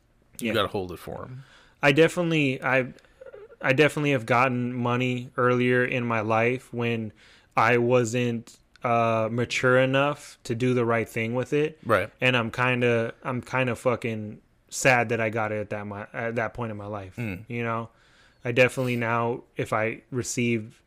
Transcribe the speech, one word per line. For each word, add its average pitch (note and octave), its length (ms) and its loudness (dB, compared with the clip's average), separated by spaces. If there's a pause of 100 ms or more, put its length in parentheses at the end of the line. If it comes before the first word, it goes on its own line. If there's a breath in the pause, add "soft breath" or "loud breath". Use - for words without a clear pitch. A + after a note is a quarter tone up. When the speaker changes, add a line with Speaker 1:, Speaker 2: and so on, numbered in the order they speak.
(400)
Speaker 1:
you A#3+ 80 -4
Speaker 2:
Yeah. G#2+ 80 -2
Speaker 1:
gotta G2+ 140 0
hold F#2 220 -6
it E2+ 60 -12
for - 280 -12
'em. B2+ 180 -16 (400 loud breath)
Speaker 2:
I C#3+ 80 6
definitely, D#3 720 2
I, B2+ 240 0 (760)
I C3+ 120 0
definitely D3 380 2
have A#2+ 140 0
gotten B2 480 0
money B2 640 -2
earlier B2 480 4
in B2 180 -2
my A2+ 180 -2
life A2+ 520 0
when A#2 380 -2 (440 soft breath)
I A#2 220 6
wasn't, A#2+ 800 0 (280)
uh, A2+ 460 2
mature B2 480 2
enough C3+ 640 0
to A#2+ 120 -6
do B2+ 180 2
the B2 100 2
right A2+ 240 0
thing A2+ 280 -4
with B2+ 180 -4
it. D3+ 320 -2
Speaker 1:
Right. G#2 240 2 (100)
Speaker 2:
And B2+ 160 2
I'm A2+ 160 0
kinda, A#2+ 640 2 (100)
I'm B2 180 -4
kinda B2+ 360 -2
fucking A2 600 -4 (300)
sad B2 400 4
that A2+ 120 0
I A2+ 80 0
got G#2+ 240 -4
it G#2+ 80 -4
at G2+ 80 -8
that, G#2 180 -8
my, G#2 260 -10
at A#2 220 -6
that A2 180 -2
point A#2 180 -8
in G#2 60 -10
my G2+ 100 -12
life. G2 280 -12
Speaker 1:
Mm. G#2+ 320 -8
Speaker 2:
You A#2+ 160 -6
know, A#2 260 -4 (540 soft breath)
I A#2+ 80 -4
definitely B2 460 2
now, A#2 460 -2 (120)
if C3 160 -4
I A2 300 -2 (100)
received A#2+ 640 -2 (120)